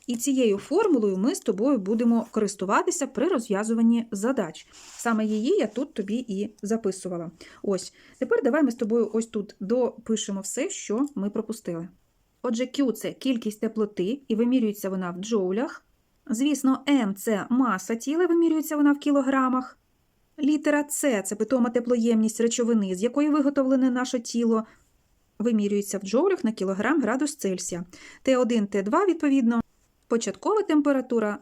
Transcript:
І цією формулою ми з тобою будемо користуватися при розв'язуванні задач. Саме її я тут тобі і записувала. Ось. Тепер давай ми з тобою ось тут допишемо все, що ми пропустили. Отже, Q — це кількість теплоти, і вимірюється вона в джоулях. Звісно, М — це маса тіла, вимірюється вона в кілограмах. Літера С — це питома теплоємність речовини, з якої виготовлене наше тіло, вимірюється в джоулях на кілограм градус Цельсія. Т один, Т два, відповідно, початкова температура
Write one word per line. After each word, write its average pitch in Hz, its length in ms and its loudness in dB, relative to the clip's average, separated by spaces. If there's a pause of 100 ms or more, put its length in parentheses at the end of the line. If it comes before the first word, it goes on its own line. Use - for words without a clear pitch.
І 240 80 -4
цією 240 420 2
формулою 262 600 2
ми 254 180 0
з - 40 -8
тобою 240 380 0
будемо 226 540 0
користуватися 220 760 0
при 269 200 -2
розв'язуванні 226 840 0
задач. 208 560 -4 (300)
Саме 220 280 0
її 220 320 0
я 269 100 2
тут 277 260 -6
тобі 220 340 -6
і 208 340 -6
записувала. 185 720 -4 (320)
Ось. 190 300 -4 (260)
Тепер 440 240 0
давай 277 200 2
ми 254 80 2
з 226 40 -6
тобою 220 380 0
ось 226 140 -2
тут 202 320 -8
допишемо 214 800 -2
все, 269 280 -4
що 240 360 -4 (100)
ми 196 140 -4
пропустили. 202 580 -8 (540)
Отже, 240 220 -2
Q — 254 300 -2
це - 200 -8
кількість 226 480 -4
теплоти, 220 640 -4
і 226 80 0
вимірюється 226 540 0
вона 185 220 -4
в 180 100 -10
джоулях. 214 600 -2 (460)
Звісно, 262 600 0
М — 233 280 2
це 208 320 -2
маса 233 460 0
тіла, 311 300 0
вимірюється 320 520 2
вона 285 160 6
в 285 60 -4
кілограмах. 262 760 0 (640)
Літера 294 500 2
С — 240 360 0
це 214 100 -6
питома 233 340 2
теплоємність 233 720 2
речовини, 226 540 2
з 185 80 -4
якої 285 260 2
виготовлене 269 600 2
наше 254 280 -2
тіло, 226 440 0 (760)
вимірюється 202 580 0
в 190 40 -10
джоулях 294 420 0
на 220 80 0
кілограм 214 500 0
градус 262 340 -2
Цельсія. 180 500 -6 (380)
Т 262 140 4
один, 226 300 2
Т 202 160 -2
два, 294 220 2
відповідно, 269 560 2 (460)
початкова 240 540 0
температура 262 800 2